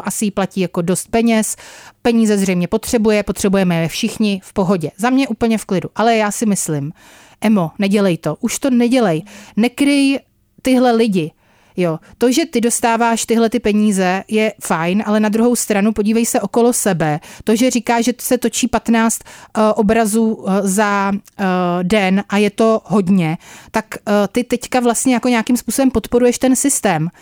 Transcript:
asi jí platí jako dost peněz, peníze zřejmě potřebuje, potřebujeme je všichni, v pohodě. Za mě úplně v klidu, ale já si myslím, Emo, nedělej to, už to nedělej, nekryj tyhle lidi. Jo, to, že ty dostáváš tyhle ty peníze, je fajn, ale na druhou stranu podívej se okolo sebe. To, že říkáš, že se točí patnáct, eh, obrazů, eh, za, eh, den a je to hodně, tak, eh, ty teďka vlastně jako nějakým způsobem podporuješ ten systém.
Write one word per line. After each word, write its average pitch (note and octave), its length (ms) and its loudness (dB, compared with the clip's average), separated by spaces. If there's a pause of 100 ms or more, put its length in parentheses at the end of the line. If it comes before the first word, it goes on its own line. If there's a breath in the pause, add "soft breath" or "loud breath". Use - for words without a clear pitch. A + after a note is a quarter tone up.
asi - 220 -6
jí G3+ 60 -2
platí F#3+ 300 -4
jako F3 200 -2
dost F3 260 -2
peněz, A3+ 480 0 (460 loud breath)
peníze A3+ 360 2
zřejmě F3+ 300 0
potřebuje, G#3+ 560 0
potřebujeme F#3+ 580 0
je E3 60 -2
všichni, G#3 560 -4
v - 100 -20
pohodě. F#3 440 -2
Za A#3 120 -2
mě C4+ 180 2
úplně A3+ 300 -2
v - 80 -8
klidu, F#3 300 -4
ale A3+ 220 2
já G#3 140 0
si - 140 -4
myslím, D#3+ 460 -2 (500 loud breath)
Emo, G#3 380 2
nedělej G3 380 2
to, D#3 220 -6
už - 200 -6
to C#4 100 -2
nedělej, A#3 540 2 (340 loud breath)
nekryj C#4 640 2 (420)
tyhle B3+ 300 2
lidi. G3+ 400 0 (460 soft breath)
Jo, E3+ 220 -2 (180 soft breath)
to, A#3+ 140 2
že D4+ 140 0
ty A#3+ 160 -2
dostáváš A3+ 640 0
tyhle A3+ 240 2
ty A#3+ 100 -2
peníze, G3 680 0
je G#3+ 260 0 (120)
fajn, F3+ 400 -2
ale G#3 140 2
na G#3+ 100 2
druhou A3+ 260 2
stranu G#3 380 0
podívej A3 320 0
se A3+ 160 -2
okolo A#3 320 2
sebe. D#3+ 460 0 (240 loud breath)
To, A3 120 2
že B3+ 140 2
říkáš, A#3 360 0
že B3 60 2 (100)
se B3+ 160 0
točí A#3+ 300 -2
patnáct, A3+ 520 0 (380 loud breath)
eh, G#3+ 160 2
obrazů, A3 720 0
eh, G3 200 0
za, G3+ 440 0 (280)
eh, G3+ 40 -2 (400)
den F#3+ 460 0
a G3+ 80 0
je G#3 120 2
to A3 360 0
hodně, F3 520 0 (340 loud breath)
tak, A3 140 -4 (100)
eh, - 160 -8 (200)
ty B3 120 -2
teďka B3 360 -4
vlastně A#3+ 340 0
jako A#3+ 160 0
nějakým A#3+ 280 0
způsobem C4 340 -2
podporuješ A#3+ 480 0
ten C4 160 2
systém. F3 540 0 (120)